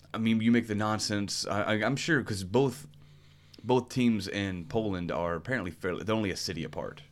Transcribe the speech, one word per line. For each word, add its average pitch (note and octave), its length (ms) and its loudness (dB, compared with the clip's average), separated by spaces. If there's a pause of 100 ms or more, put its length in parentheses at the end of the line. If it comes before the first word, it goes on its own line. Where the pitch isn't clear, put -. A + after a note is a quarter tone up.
(120)
I G#2 60 -6
mean, A2+ 220 4
you A#2 120 6
make A#2 160 4
the G#2+ 60 -2
nonsense. G#2 720 -2
I, G2+ 160 0
I, G#2+ 100 0 (120)
I'm C3 120 2
sure C#3+ 260 2
'cause F#2+ 220 -6
both, A#2+ 420 0 (760)
both B2 260 2
teams A2+ 400 2
in F#2 380 -4
Poland F#2+ 440 -2
are E2+ 240 -2
apparently F#2 360 -4
fairly, - 340 -4
they're G#2+ 100 0
only G#2+ 160 0
a E2 60 -4
city E2 280 -6
apart. - 480 -10